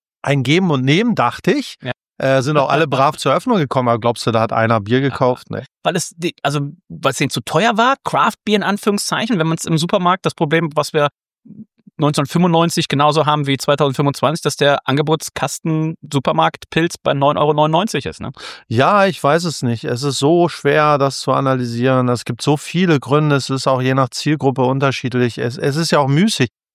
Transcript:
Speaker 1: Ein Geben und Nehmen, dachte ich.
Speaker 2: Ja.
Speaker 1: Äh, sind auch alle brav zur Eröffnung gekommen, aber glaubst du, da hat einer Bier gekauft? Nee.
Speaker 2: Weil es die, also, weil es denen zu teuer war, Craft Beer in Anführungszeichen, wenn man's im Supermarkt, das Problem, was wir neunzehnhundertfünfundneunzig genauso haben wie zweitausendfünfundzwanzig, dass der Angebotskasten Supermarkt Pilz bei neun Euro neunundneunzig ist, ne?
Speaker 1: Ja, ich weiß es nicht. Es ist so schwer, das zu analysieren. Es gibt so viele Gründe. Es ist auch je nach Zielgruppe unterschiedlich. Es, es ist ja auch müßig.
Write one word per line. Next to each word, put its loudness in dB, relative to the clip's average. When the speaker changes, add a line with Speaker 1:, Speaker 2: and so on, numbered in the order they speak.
Speaker 1:
Ein 0
Geben 2
und 0
Nehmen, 2
dachte 0
ich. -4
Speaker 2:
Ja. -8
Speaker 1:
Äh, 2
sind 0
auch 2
alle 2
brav 0
zur 0
Eröffnung 0
gekommen, 0
aber 2
glaubst -2
du, 2
da 2
hat 0
einer 2
Bier 0
gekauft? -2
Nee. -8
Speaker 2:
Weil -2
es -4
die, -6
also, -2
weil -4
es -8
denen -2
zu -4
teuer 0
war, 2
Craft 0
Beer 2
in 0
Anführungszeichen, -2
wenn 0
man's -4
im 0
Supermarkt, 0
das -2
Problem, 0
was -2
wir 2
neunzehnhundertfünfundneunzig 0
genauso 2
haben 0
wie 0
zweitausendfünfundzwanzig, 0
dass -4
der 2
Angebotskasten -2
Supermarkt 0
Pilz -2
bei -2
neun 2
Euro 2
neunundneunzig 0
ist, -10
ne? -8
Speaker 1:
Ja, 4
ich -2
weiß 2
es -4
nicht. -2
Es -4
ist -2
so 4
schwer, 2
das 0
zu -2
analysieren. 0
Es 0
gibt -8
so 2
viele 0
Gründe. 2
Es -2
ist -2
auch 2
je 0
nach 0
Zielgruppe 0
unterschiedlich. 0
Es, -4
es -2
ist -2
ja 4
auch 2
müßig. 2